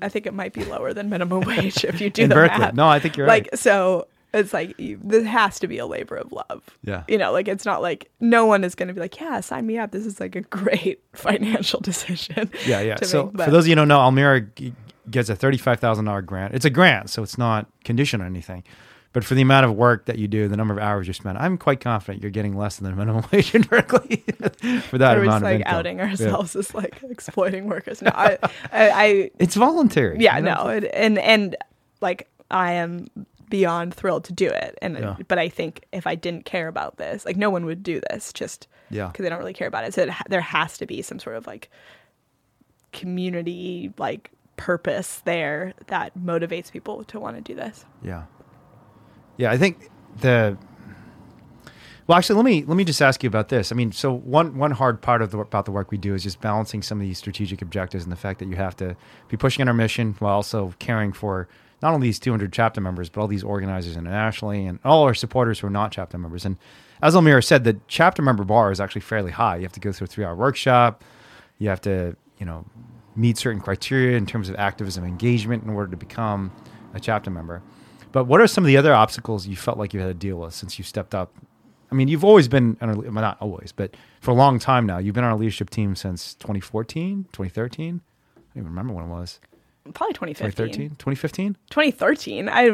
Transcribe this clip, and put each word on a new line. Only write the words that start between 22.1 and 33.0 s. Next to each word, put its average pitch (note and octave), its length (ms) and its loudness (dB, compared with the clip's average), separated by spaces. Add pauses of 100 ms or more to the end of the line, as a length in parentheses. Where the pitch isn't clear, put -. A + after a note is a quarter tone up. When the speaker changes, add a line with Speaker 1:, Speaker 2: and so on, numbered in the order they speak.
Speaker 2:
you're G#2 80 -8
getting G2+ 260 -4
less G2+ 200 -6
than G2 120 -8
the F#2 60 -4
minimum A2 340 -2
<laughs> - 40 -2
wage G3 240 4
in A3+ 60 8
Berkeley A#3 560 2
<laughs> - 640 -4
for - 160 -4
that B2+ 180 6
Speaker 1:
We're - 80 4
Speaker 2:
amount - 20 4
Speaker 1:
just, G#2+ 100 4
Speaker 2:
of G#2 60 2
Speaker 1:
like, G2 140 2
Speaker 2:
income. G#2+ 180 0
Speaker 1:
outing F3 240 -4
Speaker 2:
Yeah. F#3 120 -2
Speaker 1:
ourselves G3+ 440 -2
as, - 180 -6
like, G3+ 300 -8
<laughs> C4 80 -14
exploiting F#3+ 560 -4
workers. G3+ 360 -8
No, A3 120 2
I, G3+ 240 4 (320)
I, G#3+ 200 6
I G3+ 400 4 (100)
Speaker 2:
It's F3 160 2
voluntary, A#3 640 4
Speaker 1:
Yeah, A3+ 160 8
Speaker 2:
you - 80 0
know? - 180 0
Speaker 1:
no, - 80 -2
it, G#3+ 240 -2
and, G#3+ 240 2
and, G#3 380 4 (440)
like, F#3 280 -4 (240)
I F3+ 220 0
am F3 340 -6 (400)